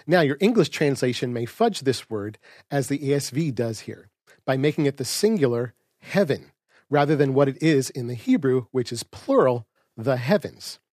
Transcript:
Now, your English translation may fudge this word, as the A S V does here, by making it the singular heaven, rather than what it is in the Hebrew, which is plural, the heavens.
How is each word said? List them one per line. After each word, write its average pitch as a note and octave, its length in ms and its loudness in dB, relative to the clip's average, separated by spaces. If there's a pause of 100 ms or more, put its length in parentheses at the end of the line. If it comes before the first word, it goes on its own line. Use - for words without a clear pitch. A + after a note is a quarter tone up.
Now, E3+ 160 4
your C#3 200 2
English G#3 280 4
translation C#3 640 -2
may A#2+ 140 -4
fudge - 360 -2
this C3 280 -2
word, G#2+ 300 -8 (300)
as C#3 180 -2
the C#3 260 -2
A - 20 2
S C#3 140 -4
V D3 220 -2
does A2+ 300 -4
here, - 280 -16 (360)
by C3 120 0
making D3 280 0
it C3+ 120 -2
the B2+ 80 -6
singular B2 720 0 (240)
heaven, D#3 520 -2 (380)
rather C#3+ 260 2
than C3+ 200 2
what C#3 120 4
it C3 140 -6
is D3+ 300 2
in A#2+ 160 -8
the B2 80 -6
Hebrew, C3 560 0
which B2+ 200 -4
is A2+ 120 -8
plural, C3 640 0 (300)
the B2 220 -2
heavens. B2 600 -4 (180)